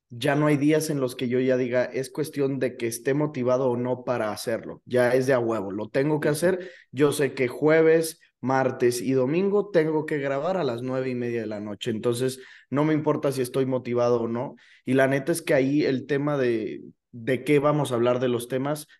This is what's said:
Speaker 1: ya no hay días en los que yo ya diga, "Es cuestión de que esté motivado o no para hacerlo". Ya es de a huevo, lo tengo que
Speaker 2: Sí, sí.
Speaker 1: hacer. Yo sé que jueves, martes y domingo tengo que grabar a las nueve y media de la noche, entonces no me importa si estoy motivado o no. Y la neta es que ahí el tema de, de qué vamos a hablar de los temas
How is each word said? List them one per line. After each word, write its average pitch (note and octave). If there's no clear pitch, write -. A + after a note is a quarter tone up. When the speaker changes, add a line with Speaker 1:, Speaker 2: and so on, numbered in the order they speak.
Speaker 1:
ya C3
no D3+
hay D3+
días D3
en C#3+
los B2+
que C3
yo B2
ya B2+
diga, B2
"Es -
cuestión C#3
de B2
que A#2
esté A#2+
motivado C3
o A#2+
no B2
para A#2
hacerlo". G#2
Ya B2
es C3
de C#3
a B2
huevo, A2
lo G#2+
tengo D3+
que D#3
Speaker 2:
Sí, D3
sí. E3
Speaker 1:
hacer. F3+
Yo C#3+
sé C3+
que B2+
jueves, D#3+
martes B2
y A2
domingo F#3
tengo D#3
que D#3
grabar C#3
a F3
las A#2+
nueve C3
y B2+
media A#2+
de G#2+
la G#2+
noche, G#2
entonces A#2+
no C#3+
me D#3
importa D3
si C3
estoy B2+
motivado A#2+
o A2+
no. A#2+
Y B2+
la C3+
neta C#3
es E3
que E3
ahí C#3
el B2
tema D3
de, A2
de A#2+
qué D3
vamos C#3+
a B2
hablar B2
de B2+
los A#2+
temas C#3+